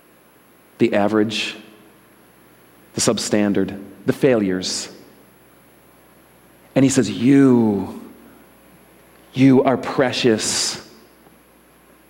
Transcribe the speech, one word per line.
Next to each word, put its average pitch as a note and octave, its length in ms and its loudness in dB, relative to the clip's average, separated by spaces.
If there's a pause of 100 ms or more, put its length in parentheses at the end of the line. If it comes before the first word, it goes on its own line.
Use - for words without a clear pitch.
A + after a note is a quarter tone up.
(760)
the A2+ 160 0
average, G#2 600 -2 (1400)
the - 60 -8
substandard, G#2 800 -2 (240)
the C3 80 0
failures. G2+ 760 -2 (1900)
And C3 80 2
he C3+ 60 4
says, A2+ 200 0
You, A2+ 920 2 (1300)
you C3 300 4
are B2+ 140 2
precious - 1120 -2 (1200)